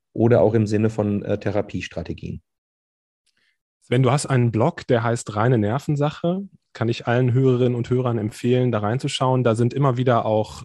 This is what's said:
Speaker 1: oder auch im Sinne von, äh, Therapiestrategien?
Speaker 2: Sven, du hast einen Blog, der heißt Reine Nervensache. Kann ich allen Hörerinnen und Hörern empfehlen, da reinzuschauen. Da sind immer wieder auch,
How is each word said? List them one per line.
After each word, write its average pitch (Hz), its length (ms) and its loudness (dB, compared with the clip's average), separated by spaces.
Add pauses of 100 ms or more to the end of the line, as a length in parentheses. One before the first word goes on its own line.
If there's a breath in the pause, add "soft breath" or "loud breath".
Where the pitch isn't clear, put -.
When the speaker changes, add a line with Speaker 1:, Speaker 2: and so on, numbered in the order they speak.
(120)
Speaker 1:
oder 113 300 4
auch 107 120 4
im 110 140 2
Sinne 107 220 0
von, 104 340 -2
äh, 104 160 -4
Therapiestrategien? 87 1000 -6 (1400)
Speaker 2:
Sven, 127 220 0
du 120 80 4
hast 147 140 0
einen 120 260 2
Blog, 113 360 0
der 117 160 2
heißt 117 320 -4
Reine 117 220 2
Nervensache. 147 840 -2 (320)
Kann - 160 -2
ich - 180 -4
allen 123 240 2
Hörerinnen 123 420 2
und 117 160 -6
Hörern 123 280 0
empfehlen, 120 540 0
da 110 80 -2
reinzuschauen. 131 680 0
Da 113 100 4
sind 120 180 0
immer 139 220 2
wieder 123 300 2
auch, 110 400 -2